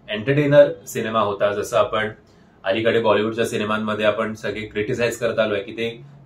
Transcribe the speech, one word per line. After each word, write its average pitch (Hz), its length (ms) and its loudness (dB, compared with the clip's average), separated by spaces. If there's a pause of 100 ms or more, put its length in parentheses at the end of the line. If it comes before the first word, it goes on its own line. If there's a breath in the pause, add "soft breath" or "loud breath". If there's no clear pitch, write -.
entertainer 143 640 4 (160)
सिनेमा 113 320 -2
होता, 101 340 0
जसं 104 240 -2
आपण 107 320 0 (540 soft breath)
अलीकडे 110 360 2
बॉलिवूडच्या 110 460 2
सिनेमांमध्ये 107 600 -2
आपण 107 280 0
सगळे 107 280 -6
criticize 113 560 -2
करत 113 220 -2
आलोय 107 200 0
की 104 120 -10
ते 117 300 -6 (240 loud breath)